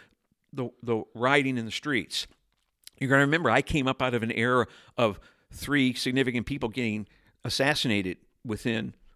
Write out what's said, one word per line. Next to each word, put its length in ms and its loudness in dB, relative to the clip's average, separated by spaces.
the, 200 -6
the 220 -2
rioting 420 2
in 100 -4
the 60 -10
streets. 540 -4
You're 120 -2
gonna 100 8
remember, 300 2
I 100 4
came 260 0
up 140 -2
out 140 0
of 80 -2
an 80 -2
era 340 2
of 220 0
three 400 0
significant 540 0
people 220 -4
getting 380 -4
assassinated 760 0
within 520 -4